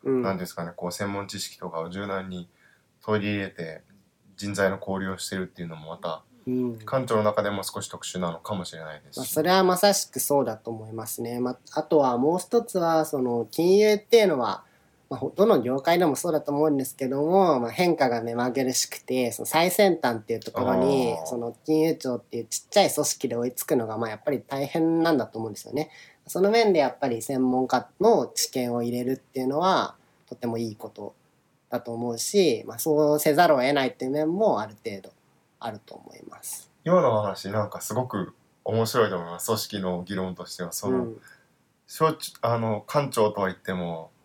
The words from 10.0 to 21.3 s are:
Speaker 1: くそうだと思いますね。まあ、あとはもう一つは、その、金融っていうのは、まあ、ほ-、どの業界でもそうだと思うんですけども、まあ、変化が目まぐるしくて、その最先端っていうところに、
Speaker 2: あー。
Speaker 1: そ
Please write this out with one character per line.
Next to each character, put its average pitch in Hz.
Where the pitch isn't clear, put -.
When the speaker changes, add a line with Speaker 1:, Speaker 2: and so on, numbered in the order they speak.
Speaker 1:
く -
そ 143
う -
だ 113
と 117
思 110
い 110
ま 113
す -
ね。 120
ま 123
あ、 123
あ 156
と 160
は 127
も 151
う -
一 233
つ -
は、 165
そ 143
の、 120
金 180
融 214
っ 208
て 233
い 214
う -
の 151
は、 107
ま -
あ、 -
ほ-、 135
ど 202
の 190
業 123
界 170
で 180
も 139
そ 175
う -
だ 151
と 147
思 147
う 156
ん 143
で 131
す -
け 135
ど 135
も、 170
ま 117
あ、 -
変 175
化 135
が 117
目 117
ま 123
ぐ 131
る 127
し -
く -
て、 127
そ 117
の 113
最 170
先 175
端 120
っ 110
て -
い 113
う 104
と -
こ -
ろ 123
に、 127
Speaker 2:
あ 80
ー。 -
Speaker 1:
そ 127